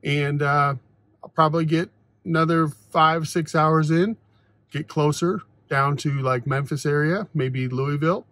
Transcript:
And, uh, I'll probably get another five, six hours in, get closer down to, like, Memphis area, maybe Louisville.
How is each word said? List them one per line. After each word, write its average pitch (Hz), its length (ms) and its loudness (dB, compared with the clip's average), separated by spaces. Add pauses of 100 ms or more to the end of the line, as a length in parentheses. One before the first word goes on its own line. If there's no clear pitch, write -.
And, 147 380 -2
uh, 143 320 2 (480)
I'll - 80 -20
probably 160 340 2
get 160 260 0 (340)
another 165 440 2
five, 160 580 0
six 160 280 -4
hours 156 360 4
in, 185 260 2 (540)
get - 180 -8
closer 156 540 0 (260)
down 139 300 0
to, 151 120 -2 (100)
like, 127 260 -2
Memphis 139 400 -4
area, 151 480 0
maybe 131 340 -2
Louisville. 143 640 -2